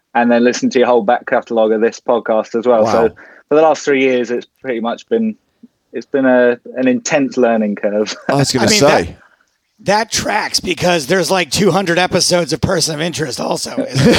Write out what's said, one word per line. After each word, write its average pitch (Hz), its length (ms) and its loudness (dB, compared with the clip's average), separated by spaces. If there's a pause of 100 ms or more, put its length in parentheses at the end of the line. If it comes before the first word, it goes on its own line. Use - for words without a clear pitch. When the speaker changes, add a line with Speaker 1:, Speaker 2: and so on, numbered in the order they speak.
(160)
Speaker 1:
and 120 160 2
then 120 120 2
listen 123 280 0
to 127 80 0
your 120 80 2
whole 120 160 2
back 117 240 -2
catalogue 113 440 0
of 110 100 0
this 113 180 -2
podcast 110 580 -2
as 110 80 -4
well. 117 200 4
Speaker 2:
Wow. 110 60 0
Speaker 1:
So 113 180 2 (400)
for 147 60 2
the 151 60 4
last 156 240 2
three 139 160 0
years, 123 300 0
it's 120 160 -6 (140)
pretty 123 180 -6
much 113 280 -8
been, 214 300 -2 (560)
it's 117 140 -10
been 135 180 0
a, 123 340 4 (160)
an 131 120 -2
intense 127 500 0
learning 113 380 0
curve. 104 460 -4
<laughs> - 80 -20
Speaker 2:
I 139 60 0
was 139 160 0
gonna 123 140 0
Speaker 3:
I - 40 2
mean, 214 100 2
Speaker 2:
say. 139 80 4
Speaker 3:
that, 113 300 0 (640)
that 214 320 -2
tracks - 500 -4
because 170 460 -2
there's, 170 220 0
like, 175 220 -2
two 185 180 2
hundred 170 300 0
episodes 175 540 0
of - 80 -4
Person 165 340 -2
of 147 60 -6
Interest 151 400 -6
also, - 300 -4 (120)
isn't - 220 0 (140)